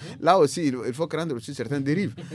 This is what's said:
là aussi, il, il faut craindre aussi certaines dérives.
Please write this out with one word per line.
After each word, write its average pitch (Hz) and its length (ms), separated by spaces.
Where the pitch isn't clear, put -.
là 175 180
aussi, 151 280
il, 127 100
il 123 60
faut 156 140
craindre 165 280
aussi 120 180
certaines 135 300
dérives. 147 320